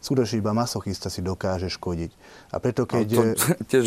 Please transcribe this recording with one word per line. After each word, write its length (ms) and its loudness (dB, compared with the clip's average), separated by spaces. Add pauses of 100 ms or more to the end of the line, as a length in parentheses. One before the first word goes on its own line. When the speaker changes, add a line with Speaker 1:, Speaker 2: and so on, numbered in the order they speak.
Speaker 1:
skutočne 400 0
iba 160 0
masochista 540 -4
si 100 -6
dokáže 480 -2
škodiť. 400 -4 (400)
A 80 -4
preto, 320 0
Speaker 2:
Ale 160 2
Speaker 1:
keď 80 -2
Speaker 2:
to 80 6 (240)
<laughs> 300 0
tiež 120 6